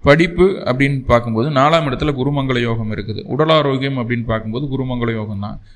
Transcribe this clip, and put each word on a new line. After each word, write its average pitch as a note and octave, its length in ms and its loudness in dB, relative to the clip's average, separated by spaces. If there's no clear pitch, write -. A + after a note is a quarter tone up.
படிப்பு F3 420 4
அப்படின்னு C#3 640 0
பார்க்கும்போது A#2 440 2
நாலாம் D3+ 380 4
இடத்துல C#3 260 -2
குருமங்கள C3 480 0
யோகம் A2+ 300 -2
இருக்குது. G#2+ 320 -6
உடல் D#3 260 0
ஆரோக்கியம் C3+ 480 0
அப்படின்னு A#2+ 260 -2
பார்க்கும்போது A2 420 -4
குருமங்கள B2+ 480 -4
யோகம் G#2 260 -6
தான். G#2 200 -8